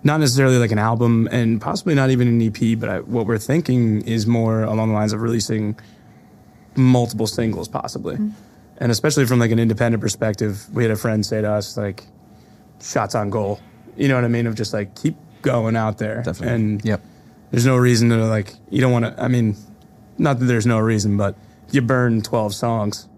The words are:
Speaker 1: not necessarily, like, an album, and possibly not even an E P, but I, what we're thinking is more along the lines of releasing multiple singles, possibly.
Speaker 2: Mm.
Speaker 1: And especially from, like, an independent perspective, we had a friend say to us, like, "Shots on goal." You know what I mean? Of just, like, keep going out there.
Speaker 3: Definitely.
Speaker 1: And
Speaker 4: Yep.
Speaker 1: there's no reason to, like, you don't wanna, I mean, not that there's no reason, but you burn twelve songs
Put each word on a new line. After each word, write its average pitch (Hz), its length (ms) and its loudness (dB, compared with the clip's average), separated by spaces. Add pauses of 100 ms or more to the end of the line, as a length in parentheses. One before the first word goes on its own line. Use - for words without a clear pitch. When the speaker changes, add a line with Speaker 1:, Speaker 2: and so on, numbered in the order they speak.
Speaker 1:
not 151 160 2
necessarily, 131 380 4
like, 117 140 2
an 107 80 0
album, 113 520 2
and 113 300 0
possibly 170 340 -2
not 135 140 2
even 123 180 2
an 117 140 2
E 113 80 2
P, 113 260 0
but 113 140 -4
I, 92 120 -4
what 113 260 -4
we're 113 100 -2
thinking 123 640 0
is 110 260 -2
more 113 360 0
along 110 260 -2
the 110 60 0
lines 107 180 0
of 107 80 -4
releasing 113 560 -2 (1000)
multiple 120 520 2
singles, 110 420 -2
possibly. - 480 -8
Speaker 2:
Mm. 214 140 -2 (480)
Speaker 1:
And 120 120 0
especially 139 340 2
from, 123 140 2
like, 113 120 2
an 113 80 2
independent 113 420 2
perspective, 104 720 -4
we 123 100 0
had 113 80 2
a 107 60 0
friend 110 280 0
say 110 160 -2
to 104 100 -2
us, 104 260 -4
like, 104 260 -6 (800)
"Shots 110 340 -4
on 104 140 0
goal." 104 300 -4 (360)
You - 140 0
know 131 60 2
what 123 100 2
I - 20 0
mean? 117 200 0
Of 113 80 -4
just, 107 180 -6
like, 104 220 -6
keep 165 200 -4 (280)
going 113 340 0
out 107 220 -2
there. 110 240 -6
Speaker 3:
Definitely. 117 320 -4
Speaker 1:
And 107 280 -2
Speaker 4:
Yep. 107 180 -2 (500)
Speaker 1:
there's 123 140 2
no 131 120 4
reason 120 320 4
to, 113 160 2
like, 110 300 -2 (140)
you - 120 0
don't 127 100 4
wanna, 117 260 0
I 120 120 -4
mean, 117 260 2 (600)
not 139 220 2
that 127 60 0
there's 117 200 2
no 117 140 4
reason, 107 360 2
but 101 200 0 (380)
you 139 80 4
burn 120 400 2
twelve 107 320 -2
songs 113 540 -4 (100)